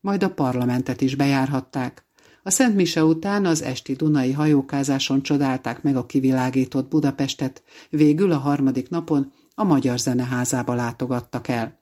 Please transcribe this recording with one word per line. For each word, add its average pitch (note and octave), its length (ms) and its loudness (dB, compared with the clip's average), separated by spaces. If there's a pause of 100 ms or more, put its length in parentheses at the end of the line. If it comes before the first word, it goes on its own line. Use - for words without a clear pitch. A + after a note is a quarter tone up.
majd G3 220 0
a F#3+ 60 2
parlamentet B2 720 0
is C3 140 0
bejárhatták. C3+ 880 -2 (380)
A F#3+ 60 -8
Szent A#3 260 2
Mise E3 280 2
után F#3 420 2
az E3 160 0
esti B2+ 320 -6
dunai C#3 380 0
hajókázáson C#3 880 0
csodálták C3+ 640 -2
meg C#3 120 2
a B2 100 -2
kivilágított C3 840 0
Budapestet, C#3 720 -2 (260)
végül D#3 420 4
a D3+ 60 2
harmadik C3+ 520 0
napon E3 420 -2 (240)
a G#3+ 80 -4
Magyar C3+ 360 2
Zeneházába B2 760 -2
látogattak A#2+ 760 -6
el. A#2 340 -4